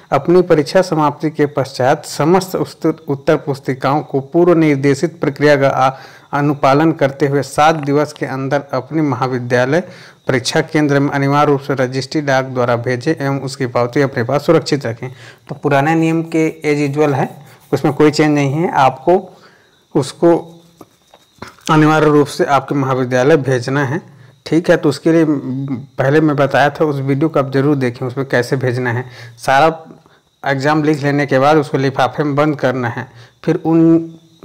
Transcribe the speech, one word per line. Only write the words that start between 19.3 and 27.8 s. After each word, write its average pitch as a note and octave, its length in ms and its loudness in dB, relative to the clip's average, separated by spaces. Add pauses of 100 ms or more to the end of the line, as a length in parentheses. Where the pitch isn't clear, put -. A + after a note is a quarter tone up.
उसको E3 600 0 (1160)
अनिवार्य D#3 360 4
रूप D3 200 4
से - 180 -4
आपके C#3 300 0
महाविद्यालय C3 640 0
भेजना C3+ 480 -2
है, C#3 180 -6 (440)
ठीक E3+ 240 0
है। E3+ 60 4
तो D#3+ 120 0
उसके D#3 240 0
लिए E3 120 4 (760)
पहले C#3 220 2
मैं D3+ 160 2
बताया C#3 340 2
था, D3 140 -2
उस D3 120 0
वीडियो C#3 320 0
को D#3 100 -2
आप C3+ 140 -2
ज़रूर C#3 240 2
देखें, B2+ 300 -4